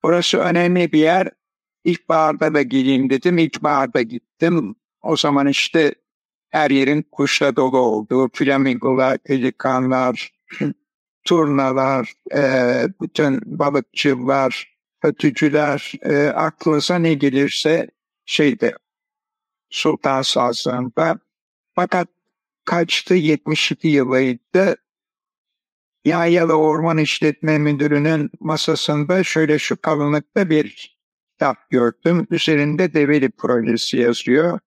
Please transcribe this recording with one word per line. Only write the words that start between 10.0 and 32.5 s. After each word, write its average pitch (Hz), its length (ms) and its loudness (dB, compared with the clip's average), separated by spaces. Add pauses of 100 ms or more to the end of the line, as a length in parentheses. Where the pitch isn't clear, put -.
<clears throat> - 640 -10
turnalar, 135 880 0 (220)
e, 147 80 2 (580)
bütün 135 580 -4
balıkçılar, 135 1200 -2 (240)
ötücüler, 147 920 0 (100)
e, 147 240 0
aklınıza 156 720 -2
ne 165 160 2
gelirse 143 760 0 (360)
şeyde, 123 500 0 (960)
Sultan 135 520 -2
Sazlığı'nda. 127 960 -2 (560)
Fakat 180 340 -2 (560)
kaçtı, 170 500 -2
yetmiş 151 580 0
iki 160 160 -2
yılıydı. 135 880 0 (1300)
Yahyalı 170 500 2
Orman 156 440 2
İşletme 156 600 0
Müdürü'nün 147 720 0 (100)
masasında 156 840 0
şöyle 151 340 2
şu - 220 -4
kalınlıkta 151 720 -2
bir - 480 -4 (340)
kitap - 380 -4
gördüm. 151 600 0
Üzerinde 151 640 0